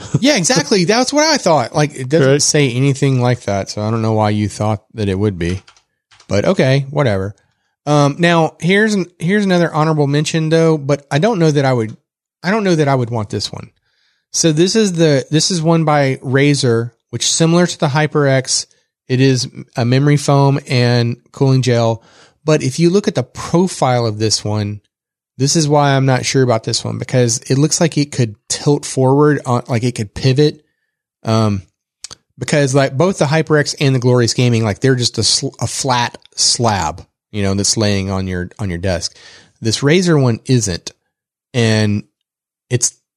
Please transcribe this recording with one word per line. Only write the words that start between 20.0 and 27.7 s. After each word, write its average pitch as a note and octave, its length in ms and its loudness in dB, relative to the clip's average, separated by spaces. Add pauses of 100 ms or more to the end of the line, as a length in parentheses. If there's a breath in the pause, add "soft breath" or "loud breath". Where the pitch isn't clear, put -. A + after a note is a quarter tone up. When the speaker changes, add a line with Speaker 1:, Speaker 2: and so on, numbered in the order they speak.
Speaker 2:
foam C#3 500 2
and A#2+ 520 0 (120)
cooling C3 320 2
gel. A#2 400 0 (400 soft breath)
But D#3 200 0
if C3 160 -4
you E3+ 100 4
look G3+ 180 0
at G3+ 80 -2
the C3 80 -2
profile C3+ 840 -2
of G#2+ 140 -4
this A2 240 -2
one, G#2 380 -4 (560)
this C3+ 180 0
is D#3 120 0
why C#3+ 240 2
I'm C3+ 140 2
not B2+ 200 0
sure C3+ 180 0
about A#2 200 0
this A#2 200 -6
one, A2 140 -6
because A#2+ 420 0 (100)
it C3+ 80 0
looks D3+ 240 0